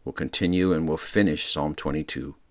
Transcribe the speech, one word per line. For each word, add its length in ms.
We'll 100
continue 600
and 140
we'll 100
finish 520
Psalm 240
twenty-two 640